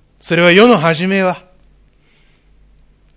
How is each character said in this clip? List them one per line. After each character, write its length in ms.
そ 140
れ 40
は 120
世 160
の 80
初 300
め 140
は、 220